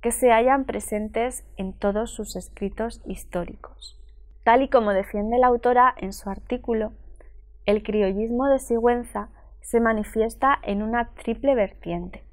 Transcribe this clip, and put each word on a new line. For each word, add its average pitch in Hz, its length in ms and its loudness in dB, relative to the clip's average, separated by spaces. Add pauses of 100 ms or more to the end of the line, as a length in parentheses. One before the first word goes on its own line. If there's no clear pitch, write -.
que 226 120 -2
se 247 180 4
hallan 233 340 4
presentes 226 800 -6 (120)
en 190 160 -6
todos 214 420 -2
sus - 220 -10
escritos 202 680 -8
históricos. - 960 -10 (440)
Tal 240 180 6
y 269 60 -2
como 220 240 4
defiende 208 460 -2
la 254 100 6
autora 247 480 4
en 196 160 -8
su - 180 -10
artículo, 220 640 -4 (720)
el 208 200 2
criollismo 214 640 0
de 269 100 4
Sigüenza 240 720 0 (320)
se - 180 0
manifiesta 226 840 0
en 202 200 -4
una 226 280 -4
triple 226 440 -2
vertiente. 180 800 -6